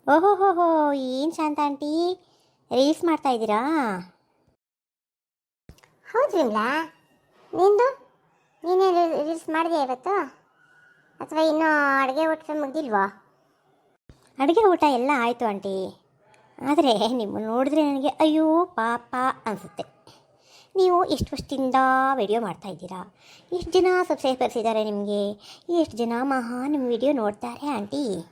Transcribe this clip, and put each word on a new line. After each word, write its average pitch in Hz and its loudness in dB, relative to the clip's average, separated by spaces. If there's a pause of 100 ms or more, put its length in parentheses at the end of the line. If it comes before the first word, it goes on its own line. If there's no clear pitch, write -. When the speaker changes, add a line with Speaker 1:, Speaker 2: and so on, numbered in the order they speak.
(100)
Speaker 1:
ಓಹೋಹೋಹೋ, 339 4
ಏನ್ 269 -2
ಶಾಂತ 302 -4
ಆಂಟಿ 302 -2 (560)
ರೀಲ್ಸ್ 277 2
ಮಾಡ್ತಾ 311 0
ಇದ್ದೀರಾ? 220 0 (2500)
Speaker 2:
ಹೌದು 440 0
ವಿಮಲಾ, 254 0 (720)
ನಿಂದು? 403 2 (680)
ನೀನೇ 370 2
ರೀ-, 330 0
ರೀಲ್ಸ್ 330 -6
ಮಾಡಿದೆ 330 0
ಇವತ್ತು 269 -4 (760)
ಅಥವಾ 320 0
ಇನ್ನೂ 302 2
ಅಡುಗೆ 269 0
ಊಟ 311 -4
ಮುಗ್ದಿಲ್ವಾ? 269 -2 (1120)
Speaker 1:
ಅಡುಗೆ 339 4
ಊಟ 330 4
ಎಲ್ಲ 262 0
ಆಯ್ತು 240 -2
ಆಂಟಿ, 196 -6 (680)
ಆದ್ರೆ 254 4
ನಿಮ್ಮನ್ನ 214 -4
ನೋಡಿದ್ರೆ 277 2
ನನಗೆ 269 -2
ಅಯ್ಯೋ 311 2
ಪಾಪ 240 -6 (320)
ಅನ್ಸುತ್ತೆ. - -10 (920)
ನೀವು 370 4
ಎಷ್ಟು - -4
ವರ್ಷದಿಂದ 269 -4 (400)
ವಿಡಿಯೋ 220 0
ಮಾಡ್ತಾ 196 -8
ಇದ್ದೀರಾ, 180 -14 (380)
ಎಷ್ಟು 349 -6
ಜನ 370 4 (220)
ಸಬ್ಸ್ಕ್ರೈಬರ್ಸ್ 254 -2
ಇದ್ದಾರೆ 220 0
ನಿಮಗೆ, 202 -4 (500)
ಎಷ್ಟು 285 -2
ಜನ 233 -2 (100)
ಮಹಾ 254 -4
ನಿಮ್ಮ 277 -2
ವಿಡಿಯೋ 240 0
ನೋಡ್ತಾರೆ 240 -4
ಆಂಟಿ? 208 -4 (120)